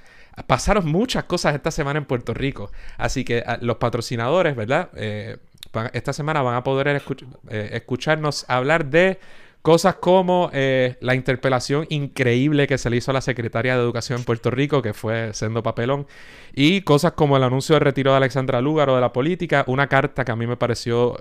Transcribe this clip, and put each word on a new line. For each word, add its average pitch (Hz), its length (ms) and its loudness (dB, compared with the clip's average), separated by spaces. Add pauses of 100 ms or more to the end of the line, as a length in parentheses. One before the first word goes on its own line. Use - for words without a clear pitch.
(460)
pasaron 180 420 2
muchas 170 360 0
cosas 170 320 -2
esta 156 160 -4
semana 143 260 -2
en 147 80 -4
Puerto 127 260 -4
Rico. 120 400 -6 (260)
Así - 280 -2
que, 117 180 0
ah, - 160 -4
los 120 180 -2
patrocinadores, 127 800 0
¿verdad? 127 400 -2
Eh, 107 420 -8 (360)
van, 113 200 -4
esta 127 200 -4
semana 147 300 -2
van 123 100 0
a 123 100 -2
poder 135 260 0
escuch-, 143 360 -4 (240)
eh, 107 240 -6
escucharnos 147 720 -4
hablar 143 380 0
de 175 340 2 (440)
cosas 170 320 4
como, 180 580 4
eh, 131 480 2
la 123 140 2
interpelación 131 720 0
increíble 139 800 0
que 131 100 0
se 120 140 -2
le 120 60 0
hizo 120 120 -2
a 131 60 0
la 131 60 0
secretaria 117 540 -2
de 123 60 2
Educación 120 380 -2
en 123 60 -10
Puerto 113 260 0
Rico, 139 320 0
que 104 100 -4
fue 113 400 -4
sendo 113 300 -4
papelón, 123 420 -2 (480)
y 165 280 4
cosas 151 320 4
como 143 220 2
el 135 60 4
anuncio 131 320 2
de 147 60 6
retiro 139 320 2
de 135 60 6
Alexandra 131 440 0
Lúgaro 143 320 2
de 127 80 4
la 123 120 2
política, 156 520 0
una 131 220 0
carta 139 360 0
que 123 80 -4
a 110 40 -2
mí 117 100 -4
me 120 100 -4
pareció 117 640 0